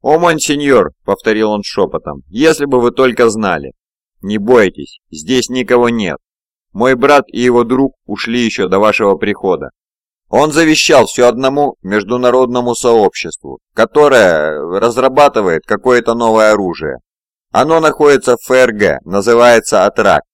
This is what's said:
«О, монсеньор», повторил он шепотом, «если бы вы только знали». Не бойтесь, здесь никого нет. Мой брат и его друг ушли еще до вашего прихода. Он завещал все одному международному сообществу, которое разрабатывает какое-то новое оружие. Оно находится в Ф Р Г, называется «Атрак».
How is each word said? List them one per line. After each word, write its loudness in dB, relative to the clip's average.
«О, 2
монсеньор», 0
повторил -2
он -4
шепотом, -6
«если -2
бы 0
вы 0
только 0
знали». -4
Не -6
бойтесь, 0
здесь -6
никого 0
нет. -6
Мой 0
брат 2
и -6
его 2
друг -2
ушли -6
еще -4
до 0
вашего 0
прихода. -4
Он 2
завещал 2
все 2
одному -2
международному -2
сообществу, -2
которое 2
разрабатывает 0
какое-то -2
новое 2
оружие. -4
Оно 0
находится 2
в -14
Ф -10
Р 2
Г, -2
называется 2
«Атрак». 0